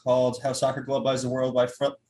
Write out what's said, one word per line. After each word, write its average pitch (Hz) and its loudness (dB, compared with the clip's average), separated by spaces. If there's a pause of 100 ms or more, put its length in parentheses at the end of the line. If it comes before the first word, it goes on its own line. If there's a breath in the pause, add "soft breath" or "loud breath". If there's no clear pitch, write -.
called 127 2
How 135 0
Soccer 131 -2
Globalized 131 0
the 127 -4
World 127 -2
by 123 4
Fr-, 139 -4 (120)